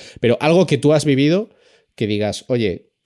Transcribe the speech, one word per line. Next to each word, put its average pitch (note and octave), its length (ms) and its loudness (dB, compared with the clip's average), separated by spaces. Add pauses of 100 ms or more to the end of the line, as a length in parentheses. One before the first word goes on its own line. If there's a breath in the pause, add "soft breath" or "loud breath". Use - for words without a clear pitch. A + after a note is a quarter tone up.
(200 loud breath)
pero A#2+ 220 0
algo E3+ 260 2
que C#3+ 100 0
tú C#3+ 160 2
has D3+ 120 0
vivido D3+ 440 0 (460 soft breath)
que A2+ 100 -4
digas, G#2 440 -4
"Oye, A2+ 420 -4 (140)